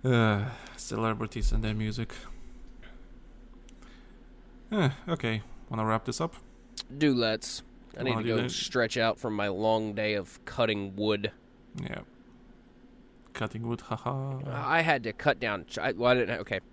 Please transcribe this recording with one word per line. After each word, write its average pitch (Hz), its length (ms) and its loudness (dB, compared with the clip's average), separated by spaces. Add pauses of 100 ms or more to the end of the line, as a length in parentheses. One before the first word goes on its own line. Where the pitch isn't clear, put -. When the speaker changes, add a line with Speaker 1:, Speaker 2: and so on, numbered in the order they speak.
Speaker 1:
Uh, 110 400 6 (320)
celebrities 110 760 0
and 110 120 2
their 107 100 0
music. 110 380 -2 (2500)
Eh, 180 180 6 (180)
okay, 113 340 0 (260)
wanna 110 160 -2
wrap 110 200 2
this 123 160 -4
up? 165 140 -2 (640)
Speaker 2:
Do 143 180 4
let's. 113 480 0 (360)
I 117 60 -6
need 131 60 0
Speaker 1:
Wanna 113 120 0
Speaker 2:
to 117 60 -2
Speaker 1:
do 110 80 2
Speaker 2:
go 117 60 2
Speaker 1:
that? 123 80 -2
Speaker 2:
stretch - 460 0
out 113 220 2
from 107 160 -2
my 104 140 0
long 107 460 2
day 107 200 0
of - 300 -4
cutting 101 500 0
wood. 104 380 0 (500)
Speaker 1:
Yeah. - 180 -6 (1300)
Cutting 110 340 -4
wood, 117 160 -2
haha. 135 640 -4
Speaker 2:
I 143 360 2
had 147 220 4
to 110 80 -2
cut - 280 2
down. 104 260 0
Ch-, - 120 -8
I, 113 140 0
well, 117 180 4
I 127 40 8
didn't. 110 260 2
Okay. 98 200 -4 (120)